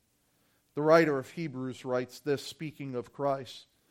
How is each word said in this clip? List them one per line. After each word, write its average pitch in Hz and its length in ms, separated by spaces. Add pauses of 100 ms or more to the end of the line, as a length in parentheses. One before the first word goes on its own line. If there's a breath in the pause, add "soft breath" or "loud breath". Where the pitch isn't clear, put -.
(720)
The 143 100
writer 156 340
of 127 120
Hebrews 131 560
writes 127 340
this, 143 260
speaking 143 480
of 120 180
Christ. 139 540 (260 soft breath)